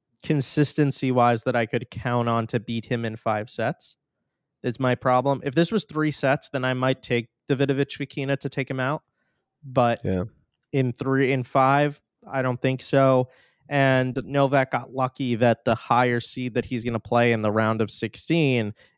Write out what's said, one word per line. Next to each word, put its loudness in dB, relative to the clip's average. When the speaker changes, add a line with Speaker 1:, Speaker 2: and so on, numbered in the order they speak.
Speaker 1:
consistency-wise 0
that 0
I 2
could -6
count -2
on 0
to -2
beat -6
him -4
in -4
five -4
sets. -6
Is -4
my 2
problem. 0
If -4
this 2
was -2
three -2
sets, -2
then -6
I 0
might 0
take -2
Davidovich -2
Fokina -6
to -8
take -6
him -6
out. -4
But 0
Speaker 2:
Yeah. 0
Speaker 1:
in 0
three, 0
in -2
five, 2
I -4
don't -2
think -2
so. 4
And 2
Novak 2
got -6
lucky -2
that 2
the 2
higher 2
seed -8
that -2
he's -6
gonna -2
play 4
in 0
the 2
round 2
of -2
sixteen 0